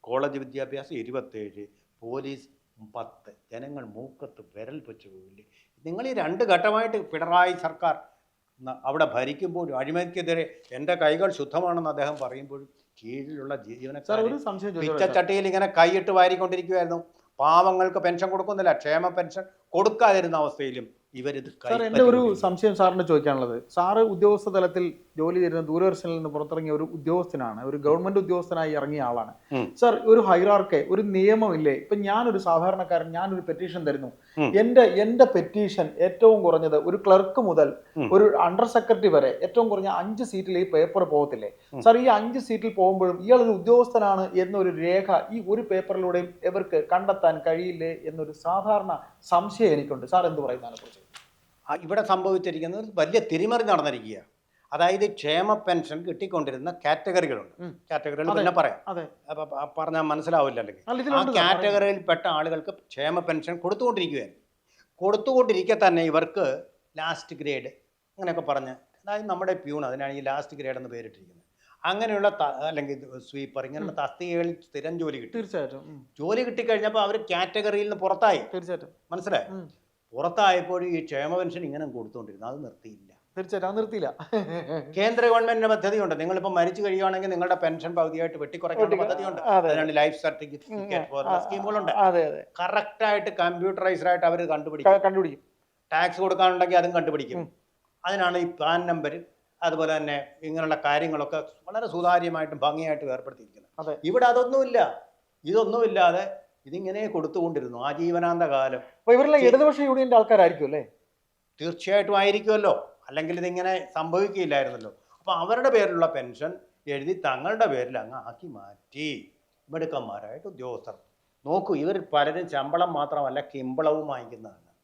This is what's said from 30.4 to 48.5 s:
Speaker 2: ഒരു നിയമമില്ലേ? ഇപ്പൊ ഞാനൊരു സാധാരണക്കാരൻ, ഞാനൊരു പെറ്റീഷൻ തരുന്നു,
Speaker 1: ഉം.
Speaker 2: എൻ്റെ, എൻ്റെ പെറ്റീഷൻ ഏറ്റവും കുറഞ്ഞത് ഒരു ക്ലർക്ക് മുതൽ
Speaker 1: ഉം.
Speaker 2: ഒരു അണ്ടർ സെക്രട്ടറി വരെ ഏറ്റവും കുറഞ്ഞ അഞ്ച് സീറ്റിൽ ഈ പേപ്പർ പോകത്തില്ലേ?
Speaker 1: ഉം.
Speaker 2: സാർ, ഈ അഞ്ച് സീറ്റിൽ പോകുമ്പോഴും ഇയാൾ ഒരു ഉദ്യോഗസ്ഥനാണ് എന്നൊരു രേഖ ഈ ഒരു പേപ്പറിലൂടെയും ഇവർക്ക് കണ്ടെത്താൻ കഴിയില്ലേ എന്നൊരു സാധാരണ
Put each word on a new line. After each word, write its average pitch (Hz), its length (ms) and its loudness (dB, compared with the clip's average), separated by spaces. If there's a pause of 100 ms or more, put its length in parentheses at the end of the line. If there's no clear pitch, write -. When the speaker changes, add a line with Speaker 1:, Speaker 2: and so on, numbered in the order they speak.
Speaker 2:
ഒരു 196 140 2 (120)
നിയമമില്ലേ? 190 580 4 (100)
ഇപ്പൊ 208 120 -2 (140)
ഞാനൊരു 214 380 0
സാധാരണക്കാരൻ, 170 640 0
ഞാനൊരു 185 360 -4
പെറ്റീഷൻ 170 400 -6
തരുന്നു, 135 220 -4 (280)
Speaker 1:
ഉം. 151 140 0 (100)
Speaker 2:
എൻ്റെ, 247 220 8 (200)
എൻ്റെ 240 320 8
പെറ്റീഷൻ 185 540 0 (180)
ഏറ്റവും 220 360 8
കുറഞ്ഞത് 160 340 4 (120)
ഒരു 196 180 -2
ക്ലർക്ക് 190 420 6
മുതൽ 151 220 4 (260)
Speaker 1:
ഉം. 135 160 -2
Speaker 2:
ഒരു 208 140 8 (180)
അണ്ടർ 196 300 2
സെക്രട്ടറി 214 400 4
വരെ 135 160 6 (160)
ഏറ്റവും 233 220 2
കുറഞ്ഞ 196 200 -2 (120)
അഞ്ച് 214 300 -6
സീറ്റിൽ 185 320 -2
ഈ 185 120 -2
പേപ്പർ 170 300 4 (100)
പോകത്തില്ലേ? 135 360 0 (220)
Speaker 1:
ഉം. 127 80 -10
Speaker 2:
സാർ, 226 160 8
ഈ 254 100 2 (100)
അഞ്ച് 240 300 -4
സീറ്റിൽ 220 320 -4
പോകുമ്പോഴും 185 460 2
ഇയാൾ 247 220 8
ഒരു 220 120 2
ഉദ്യോഗസ്ഥനാണ് 214 680 4 (180)
എന്നൊരു 185 280 0 (120)
രേഖ 190 340 2 (140)
ഈ 226 140 -6
ഒരു 226 240 0
പേപ്പറിലൂടെയും 180 580 -2 (220)
ഇവർക്ക് 180 300 -2 (120)
കണ്ടെത്താൻ 185 420 2 (120)
കഴിയില്ലേ 165 440 -4 (200)
എന്നൊരു 156 240 -10 (100)
സാധാരണ 190 480 0 (400)